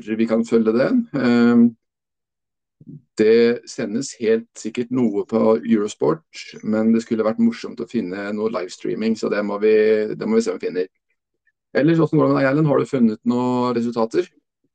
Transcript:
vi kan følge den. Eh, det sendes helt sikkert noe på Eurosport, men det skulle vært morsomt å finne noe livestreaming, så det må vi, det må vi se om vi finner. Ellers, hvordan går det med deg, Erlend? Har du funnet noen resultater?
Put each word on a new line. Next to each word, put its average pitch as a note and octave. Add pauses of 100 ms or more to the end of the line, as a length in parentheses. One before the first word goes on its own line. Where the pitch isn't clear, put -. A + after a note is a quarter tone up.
vi G#2+
kan A2+
følge A2+
den. A#3
Eh, A#2+ (1500)
det A#2
sendes A#2+
helt A2+
sikkert A#2
noe A2
på A2+
Eurosport, A2+ (400)
men A2
det A2+
skulle A2+
vært A2+
morsomt A#2
å -
finne G2+
noe A2
livestreaming, G#2
så A2
det G#2
må G2+
vi, G#2+
det G#2+
må A2
vi A2+
se G2+
om F2+
vi G2
finner. F2 (880)
Ellers, D#3
hvordan D#3+
går C#3
det C#3
med C#3+
deg, C3+
Erlend? D#3
Har C3+
du C3
funnet A2+
noen B2
resultater? A#2 (460)